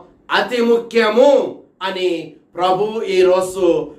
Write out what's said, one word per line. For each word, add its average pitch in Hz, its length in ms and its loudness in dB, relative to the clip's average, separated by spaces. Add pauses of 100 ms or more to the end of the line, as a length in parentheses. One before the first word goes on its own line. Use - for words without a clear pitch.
(300)
అతి 208 320 -2
ముఖ్యము 233 1000 2 (200)
అని 180 520 -6 (200)
ప్రభు 196 480 -2
ఈరోజు 185 960 0